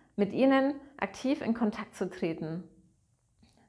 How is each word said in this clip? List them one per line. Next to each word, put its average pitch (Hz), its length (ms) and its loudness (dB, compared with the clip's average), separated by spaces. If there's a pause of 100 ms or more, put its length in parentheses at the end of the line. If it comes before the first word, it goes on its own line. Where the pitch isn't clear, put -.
(160)
mit 202 180 2
Ihnen 269 400 4 (240)
aktiv 262 420 -2
in 226 140 0
Kontakt 214 400 -2
zu 185 160 -4
treten. 165 540 -6 (1040)